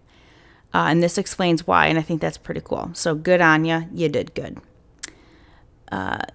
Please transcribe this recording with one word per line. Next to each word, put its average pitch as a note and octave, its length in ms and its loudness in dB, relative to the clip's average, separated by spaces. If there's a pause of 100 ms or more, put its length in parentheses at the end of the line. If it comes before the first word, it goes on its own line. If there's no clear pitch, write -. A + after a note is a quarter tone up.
(720)
Uh, E3+ 160 2
and E3 120 4
this E3+ 160 0
explains F3 480 0
why, E3+ 220 4
and D#3 100 2
I D#3+ 40 0
think D#3 200 -4
that's D#3+ 160 -4
pretty - 260 -10
cool. - 300 -6
So E3 220 -2
good F3 260 2
on D#3+ 240 6
ya, E3 180 0 (100)
you E3+ 140 -2
did B2+ 280 -4
good. - 240 -10 (1300)
Uh, - 280 -6 (160)